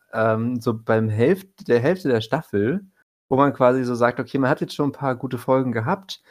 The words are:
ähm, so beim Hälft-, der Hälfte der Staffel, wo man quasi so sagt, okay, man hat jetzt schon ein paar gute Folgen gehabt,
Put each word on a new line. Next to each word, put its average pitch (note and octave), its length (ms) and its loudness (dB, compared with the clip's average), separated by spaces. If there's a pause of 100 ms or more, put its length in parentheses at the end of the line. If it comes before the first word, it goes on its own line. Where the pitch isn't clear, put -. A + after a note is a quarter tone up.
(140)
ähm, A2+ 480 0
so A#2+ 120 0
beim A2 360 0
Hälft-, B2 580 -2
der A#2+ 120 4
Hälfte D#3+ 300 0
der A2+ 120 2
Staffel, C3+ 640 -2 (440)
wo C3+ 60 0
man C#3 180 4
quasi B2+ 300 2
so B2 100 -2
sagt, A#2+ 280 0
okay, B2 160 -6
man C3 120 2
hat D3+ 120 0
jetzt - 120 -6
schon C#3+ 160 -2
ein C3+ 40 -4
paar C3 220 -4
gute B2 220 -6
Folgen C3 360 0
gehabt, C3 580 -6